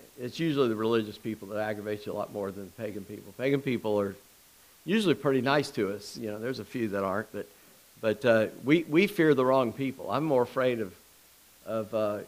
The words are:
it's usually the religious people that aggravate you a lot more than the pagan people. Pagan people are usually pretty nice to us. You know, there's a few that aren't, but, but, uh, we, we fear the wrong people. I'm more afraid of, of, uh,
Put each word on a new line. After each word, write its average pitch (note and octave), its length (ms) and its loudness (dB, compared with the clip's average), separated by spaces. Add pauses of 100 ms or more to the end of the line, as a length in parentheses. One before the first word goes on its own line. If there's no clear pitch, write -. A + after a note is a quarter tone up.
(180)
it's B2 200 -8
usually C#3+ 300 2
the A2 80 0
religious A2 420 0
people G#2+ 300 -8
that G#2 120 -4
aggravate G#2 460 -4
you G#2 60 -6
a - 20 -6
lot - 180 -6
more G2+ 180 -4
than G2 140 -10
the F#2 180 -14
pagan G#2 220 -8
people. G2+ 320 -16
Pagan C3+ 240 0
people A2 400 0
are G2 140 -2 (720)
usually F#3 280 2
pretty C3+ 280 2
nice C#3 300 2
to G2 200 -2
us. G2+ 240 -12
You A2+ 140 -6
know, G#2 80 -8
there's A#2+ 200 -6
a A2 60 -10
few A2+ 240 -4
that G2 160 -2
aren't, F#2+ 280 -2
but, G2+ 140 -8 (540)
but, A2 240 0
uh, A2+ 220 6 (180)
we, D#3 200 4
we E3 220 4
fear D#3+ 280 4
the B2+ 100 4
wrong B2+ 280 4
people. C3 380 -6
I'm C3 140 0
more C3+ 180 4
afraid B2 380 0
of, F#2 140 -6 (720)
of, A2 280 -4
uh, G#2+ 340 0